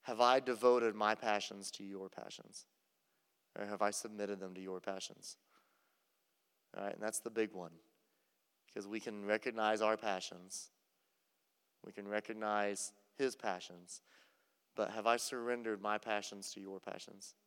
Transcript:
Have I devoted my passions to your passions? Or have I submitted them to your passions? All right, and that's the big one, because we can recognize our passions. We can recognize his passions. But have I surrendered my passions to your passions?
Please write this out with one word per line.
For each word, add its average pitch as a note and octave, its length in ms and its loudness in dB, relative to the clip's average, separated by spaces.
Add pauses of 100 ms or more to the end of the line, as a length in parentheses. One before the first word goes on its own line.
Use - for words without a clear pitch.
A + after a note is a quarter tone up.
Have A2+ 180 -2
I B2 180 10
devoted A#2 560 6
my G#2+ 200 4
passions G2+ 580 -2
to - 120 -12
your F#2+ 240 -8
passions? - 580 -14 (920)
Or G#2 80 -4
have G2+ 160 -2
I G#2 80 4
submitted G#2 480 -6
them F#2 160 -8
to F#2 60 -10
your F#2 200 -6
passions? - 560 -8 (1400)
All G2 80 -6
right, G2+ 100 -4
and - 80 -10
that's G#2+ 160 -4
the A#2+ 120 -6
big A2 220 0
one, F2 200 -10 (920)
because G2+ 200 -8
we G#2+ 140 -6
can G#2 240 -8
recognize A2 580 2
our A2 140 4
passions. F#2 760 -6 (1120)
We G2 80 -16
can G2+ 140 -10
recognize G#2 880 0 (260)
his C3 160 2
passions. F2+ 680 -8 (760)
But G#2 160 0
have G#2+ 140 -2
I A#2 100 6
surrendered A#2 680 -2
my G#2 160 0
passions G2+ 540 -4
to G2 80 -12
your F#2+ 180 -8
passions? - 560 -14 (120)